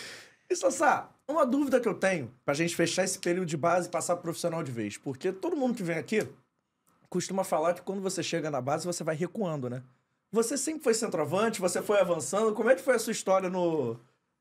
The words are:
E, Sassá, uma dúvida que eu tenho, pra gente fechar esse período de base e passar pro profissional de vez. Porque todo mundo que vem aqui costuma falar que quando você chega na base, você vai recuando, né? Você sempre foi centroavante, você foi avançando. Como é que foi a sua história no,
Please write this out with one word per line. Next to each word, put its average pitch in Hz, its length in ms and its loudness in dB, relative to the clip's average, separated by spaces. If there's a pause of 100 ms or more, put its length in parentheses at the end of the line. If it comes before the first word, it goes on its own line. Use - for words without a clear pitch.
(500)
E, 359 60 2
Sassá, - 520 2 (180)
uma 294 200 2
dúvida 262 340 4
que 240 80 0
eu 180 60 0
tenho, 175 360 0 (140)
pra 147 100 2
gente 170 220 0
fechar 175 280 2
esse 190 140 -4
período 180 280 -2
de 160 100 -4
base 170 320 2
e - 20 -14
passar 175 260 -2
pro - 80 -10
profissional 165 380 -4
de 135 100 -8
vez. 107 260 -4
Porque 180 340 -6
todo 330 240 -4
mundo 254 180 2
que - 80 -6
vem 165 140 -2
aqui 170 300 -2 (840)
costuma 185 360 -2
falar 170 300 2
que 175 80 -16
quando 196 200 -6
você 185 200 -4
chega 156 280 -2
na 139 100 -2
base, 151 240 -2
você 175 180 -4
vai 160 140 -2
recuando, 160 540 -4
né? 127 120 -10 (480)
Você 226 280 0
sempre 311 260 -4
foi 240 80 6
centroavante, 196 680 0
você - 200 0
foi 208 200 2
avançando. 196 540 2
Como 220 140 0
é 262 60 10
que 262 80 -6
foi 254 120 4
a 226 40 2
sua 226 140 -2
história 190 360 2
no, 160 500 0 (420)